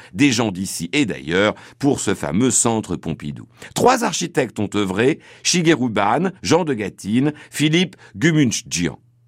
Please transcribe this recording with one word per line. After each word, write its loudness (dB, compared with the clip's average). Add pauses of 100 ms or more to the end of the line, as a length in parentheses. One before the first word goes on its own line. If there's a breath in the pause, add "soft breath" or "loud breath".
(140 loud breath)
des 4
gens 0
d'ici -6
et 0
d'ailleurs 0 (240 loud breath)
pour 0
ce 0
fameux 0
centre 0
Pompidou. -10 (280 loud breath)
Trois 2
architectes -4
ont -2
œuvré, 0 (220 loud breath)
Shigeru 2
Ban, 0 (120)
Jean 4
de -2
Gatine, -2 (180 loud breath)
Philippe 0 (200 loud breath)
Gumuntjian. 0 (300)